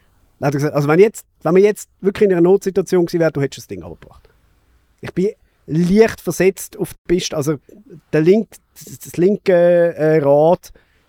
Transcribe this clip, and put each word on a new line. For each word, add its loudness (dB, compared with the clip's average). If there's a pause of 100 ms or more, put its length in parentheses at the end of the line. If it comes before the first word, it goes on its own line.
(380)
dann -4
hat -2
er -4
gesagt, -2
also 0
wenn 4
jetzt, 0 (160)
wenn 0
wir 4
jetzt -2 (100)
wirklich 0
in 0
einer 2
Notsituation 0
gewesen -4
wären, 0
du -6
hättest -6
das -20
Ding -14
runtergebracht. -20 (720)
Ich -14
bin -2 (360)
leicht 0
versetzt -4
auf -8
die -6
Piste. -6
Also -4 (560)
der 0
link-, 2 (180)
das, -20
das -20
linke, 2
äh, 0
Rad 2 (360)